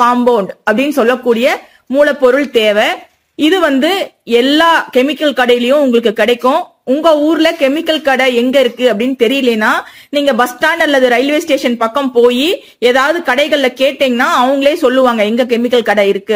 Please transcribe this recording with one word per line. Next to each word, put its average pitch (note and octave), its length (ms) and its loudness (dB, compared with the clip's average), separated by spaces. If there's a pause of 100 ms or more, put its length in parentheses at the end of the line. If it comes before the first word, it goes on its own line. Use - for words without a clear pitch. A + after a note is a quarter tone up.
compound A#3+ 500 0 (160)
அப்படின்னு C4+ 320 0
சொல்லக்கூடிய B3 560 0 (400)
மூலப்பொருள் C#4+ 500 2 (140)
தேவை. G#3+ 280 2 (580)
இது F4+ 100 2 (120)
வந்து C#4 200 0 (540)
எல்லா D4+ 280 2 (280)
chemical C4+ 440 -2
கடையிலயும் B3 420 2
உங்களுக்கு A#3 380 0
கிடைக்கும். B3 400 -2 (300)
உங்க D#4 160 0 (180)
ஊர்ல D#4+ 220 0 (120)
கெமிக்கல் D#4 460 -2
கடை C4 180 0 (160)
எங்க B3+ 220 0
இருக்கு A#3+ 280 -2
அப்படின்னு B3 320 -2
தெரியலனா, A#3 480 0 (440)
நீங்க C#4+ 160 0 (100)
bus B3 140 0
stand D#4+ 320 -2
அல்லது C4+ 260 2
railway C#4 320 0
station C4 380 0
பக்கம் C4 340 -2
போய் B3 320 2 (400)
ஏதாவது C4+ 300 2 (100)
கடைகள்ல C4+ 400 0 (100)
கேட்டீங்கன்னா C4+ 480 0 (140)
அவங்களே C#4 420 0
சொல்லுவாங்க, B3 480 2
"எங்க A#3+ 220 0
chemical A#3+ 360 0
கடை G#3 240 2
இருக்கு?" G3+ 240 -4